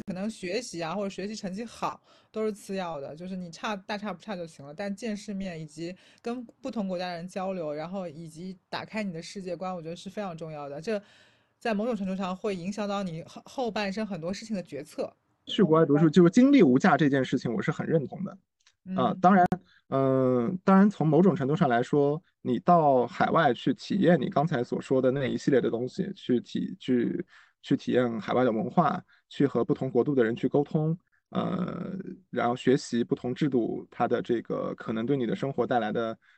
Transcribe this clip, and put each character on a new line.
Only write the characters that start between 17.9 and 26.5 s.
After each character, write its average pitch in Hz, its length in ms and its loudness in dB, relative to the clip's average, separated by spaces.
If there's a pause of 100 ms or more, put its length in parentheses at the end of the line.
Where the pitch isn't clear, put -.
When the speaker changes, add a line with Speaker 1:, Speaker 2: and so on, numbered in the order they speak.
Speaker 2:
同 - 180 -10
的。 - 80 -6 (640)
啊， 123 160 2
Speaker 1:
嗯。 - 80 -6
Speaker 2:
当 185 140 8
然， 180 100 8 (440)
呃， 131 680 2 (100)
当 190 140 6
然 202 100 8
从 156 200 0
某 156 160 6
种 165 120 6
程 131 120 -2
度 151 80 0
上 147 120 4
来 120 140 2
说， 143 400 0 (220)
你 123 160 -2
到 143 480 4
海 - 240 -2
外 147 200 4
去 120 220 -2
体 - 220 -6
验 156 240 6
你 - 100 -4
刚 147 160 0
才 135 180 -2
所 - 160 -4
说 131 220 0
的 127 80 4
那 135 160 0
一 113 100 -2
系 - 140 -4
列 131 100 6
的 - 120 2
东 117 160 -4
西， 101 260 -6
去 123 260 0
体-， - 400 -6